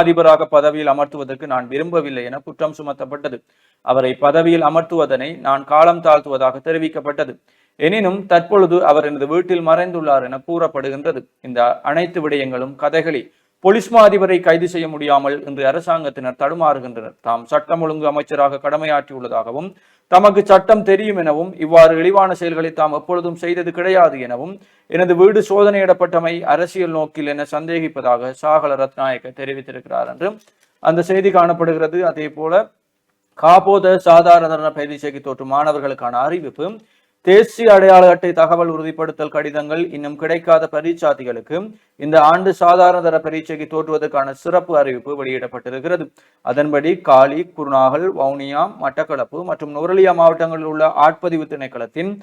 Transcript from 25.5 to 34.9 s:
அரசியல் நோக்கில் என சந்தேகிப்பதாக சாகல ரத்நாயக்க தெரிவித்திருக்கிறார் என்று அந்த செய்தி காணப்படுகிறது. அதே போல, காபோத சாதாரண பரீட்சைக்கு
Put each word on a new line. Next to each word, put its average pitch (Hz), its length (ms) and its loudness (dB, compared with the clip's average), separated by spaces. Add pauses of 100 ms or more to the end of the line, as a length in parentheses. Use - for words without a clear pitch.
அரசியல் 170 440 -4
நோக்கில் 151 360 -6
என 147 120 -8 (100)
சந்தேகிப்பதாக 139 760 -4 (100)
சாகல 151 400 0
ரத்நாயக்க 131 600 -6
தெரிவித்திருக்கிறார் 131 720 -10
என்று 160 160 -6 (540)
அந்த 165 280 2
செய்தி 190 260 2
காணப்படுகிறது. 165 600 0 (120)
அதே 151 260 -10
போல, 165 260 0 (800)
காபோத 185 500 6 (140)
சாதாரண 165 720 4
பரீட்சைக்கு 147 480 -10